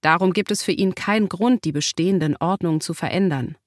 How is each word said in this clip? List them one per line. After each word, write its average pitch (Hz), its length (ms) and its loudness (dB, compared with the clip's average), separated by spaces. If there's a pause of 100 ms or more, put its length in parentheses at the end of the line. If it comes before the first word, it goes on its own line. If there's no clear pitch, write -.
Darum 175 320 4
gibt 208 160 -2
es 208 120 -2
für 190 100 -2
ihn 190 220 0
keinen 208 360 0
Grund, 226 340 2
die 156 80 -2
bestehenden 160 640 0
Ordnungen 165 460 0
zu 170 100 -6
verändern. 156 640 -2 (100)